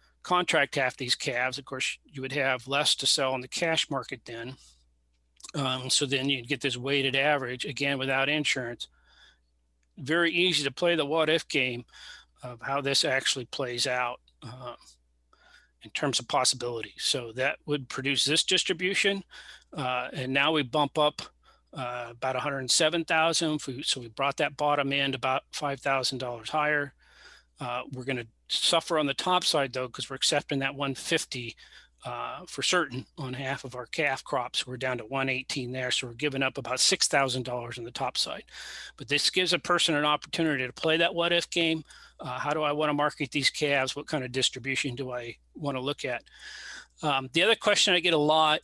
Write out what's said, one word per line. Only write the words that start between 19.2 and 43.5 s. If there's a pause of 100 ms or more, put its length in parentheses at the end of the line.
Uh,
and
now
we
bump
up, (500)
uh,
about
a
hundred
seven
thousand.
If
we,
so
we
brought
that
bottom
end
about
five
thousand
dollars
higher. (640)
Uh, (100)
we're
gonna (220)
suffer
on
the
top
side,
though,
'cause
we're
accepting
that
one
fifty, (500)
uh,
for
certain (100)
on
half
of
our
calf
crops.
We're
down
to
one
eighteen
there,
so
we're
giving
up
about
six
thousand
dollars
on
the
top
side. (520)
But
this
gives
a
person
an
opportunity
to
play
that
what-if
game. (340)
Uh,
how
do
I
wanna
market
these